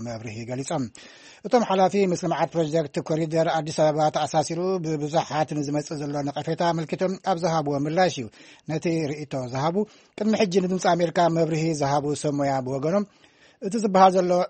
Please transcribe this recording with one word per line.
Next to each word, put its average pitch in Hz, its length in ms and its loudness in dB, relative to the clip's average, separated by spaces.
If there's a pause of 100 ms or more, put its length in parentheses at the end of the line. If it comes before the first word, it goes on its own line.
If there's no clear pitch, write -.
መብርሂ 113 340 -10 (100)
ገሊጾም። 135 380 -4 (600)
እቶም 226 200 2
ሓላፊ 190 300 2 (120)
ምስ 175 160 -2
ልምዓት 165 300 -2
ፕሮጀክት 156 500 0
ኮሪደር 160 480 0
ኣዲስ 156 300 -2
ኣበባ 151 320 4
ተኣሳሲሩ 156 480 0 (200)
ብብዙሓት 156 720 -2
ንዝመጽእ 147 480 -4
ዘሎ 143 240 -6
ነቐፌታ 143 420 -4
ኣመልኪቶም 170 580 -2
ኣብ 185 160 0
ዝሃብዎ 160 400 0
ምላሽ 160 360 2
እዩ 117 120 -8 (400)
ነቲ 156 180 -4 (200)
ርእይቶ 143 280 -6 (120)
ዝሃቡ። 156 300 -2 (420)
ቅድሚ 214 200 2
ሕጂ 196 220 2
ንድምፂ 180 280 0
ኣሜሪካ 170 440 4
መብርሂ 160 320 0 (100)
ዝሃቡ 143 320 0 (100)
ሰብ 147 200 -2
ሞያ 139 240 0
ብወገኖም 139 480 -2 (540)
እቲ 196 160 -6
ዝበሃል 190 360 6
ዘሎ 180 200 2 (160)